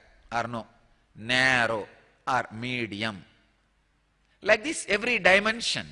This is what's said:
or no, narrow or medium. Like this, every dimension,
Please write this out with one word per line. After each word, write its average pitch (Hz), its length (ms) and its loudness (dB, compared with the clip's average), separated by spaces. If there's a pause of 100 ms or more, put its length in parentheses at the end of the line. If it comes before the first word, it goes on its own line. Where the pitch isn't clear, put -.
(320)
or 117 160 -2
no, 117 200 -10 (480)
narrow 117 720 2 (400)
or 127 240 0
medium. 110 720 -6 (1160)
Like 214 220 2
this, 311 260 -6
every 220 300 0
dimension, 190 720 2